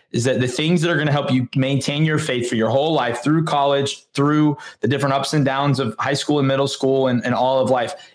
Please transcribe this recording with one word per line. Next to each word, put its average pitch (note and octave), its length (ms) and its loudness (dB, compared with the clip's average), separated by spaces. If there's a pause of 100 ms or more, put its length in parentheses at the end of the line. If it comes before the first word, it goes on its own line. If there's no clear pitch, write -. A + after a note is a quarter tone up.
(100)
is A#2 140 -2
that A#2+ 160 0
the B2 80 0
things D#3+ 340 0
that F3 80 0
are E3+ 80 0
gonna D3 140 0
help C#3+ 180 0
you B2+ 240 0
maintain C#3 500 0
your D#3 140 0
faith B2+ 300 -2
for B2 80 -2
your A2 120 0
whole C#3 240 2
life, A#2+ 300 -2
through D#3+ 220 2
college, C#3+ 680 0
through D3 440 2 (240)
the A2 80 0
different C3+ 260 0
ups C3+ 200 -2
and D3 100 2
downs C#3 340 0
of B2 220 -4
high C#3 140 -2
school D3 260 0
and C3+ 80 2
middle C3+ 180 2
school C3+ 400 0
and, B2 180 0
and B2 80 -2
all C3 280 2
of B2 100 0
life, B2 240 0 (200)